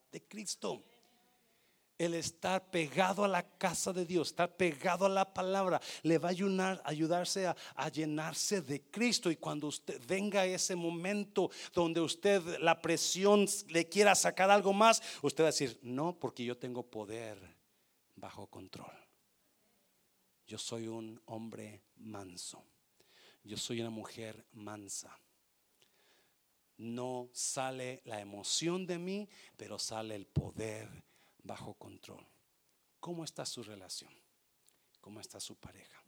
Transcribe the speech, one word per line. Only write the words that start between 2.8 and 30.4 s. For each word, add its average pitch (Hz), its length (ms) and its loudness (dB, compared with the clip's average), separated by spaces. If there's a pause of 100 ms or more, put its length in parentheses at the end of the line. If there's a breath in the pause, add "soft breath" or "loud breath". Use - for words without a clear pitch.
a - 20 2
la 180 160 2 (140)
casa 185 340 0
de 180 140 -2
Dios, 175 240 2
estar - 260 0
pegado 175 500 2
a 190 40 6
la 190 240 2
palabra, 185 480 2 (220 loud breath)
le 160 140 6
va 165 120 2
a - 20 2
ayudar, 185 540 0
ayudarse 170 600 0
a, 165 120 0 (180 loud breath)
a 151 140 -4
llenarse 156 720 -2
de 139 220 -6
Cristo. 214 460 0
Y 156 60 2
cuando 151 320 -4
usted - 400 -8
venga 196 380 2
ese 185 320 0
momento 175 720 0 (220 loud breath)
donde 170 260 4
usted, 190 420 4 (180)
la 165 220 4
presión 196 640 6 (220)
le 165 220 2
quiera 202 260 8
sacar 180 340 4
algo 196 220 8
más, 220 300 8 (200 loud breath)
usted 147 220 2
va 160 60 6
a - 20 4
decir, 131 300 -2
No, 139 360 -4
porque 120 280 -6
yo 120 120 -4
tengo 123 260 -8
poder 107 540 -10 (800)
bajo 98 320 -14
control. - 460 -16 (1500)
Yo 110 100 -12
soy 113 300 -6
un 113 380 -10
hombre 110 580 -12 (140)
manso. 101 640 -14 (800 soft breath)
Yo 107 140 -10
soy 117 240 -4
una 113 80 -4
mujer 110 600 -12
mansa. 104 680 -12 (1600 soft breath)
No 123 560 -8
sale 131 720 -4
la 107 160 -8
emoción 156 640 -4
de 170 140 -4
mí, 196 300 -4 (280 loud breath)
pero 104 220 -10
sale 110 360 -6
el 98 120 -12
poder 107 600 -6 (560 soft breath)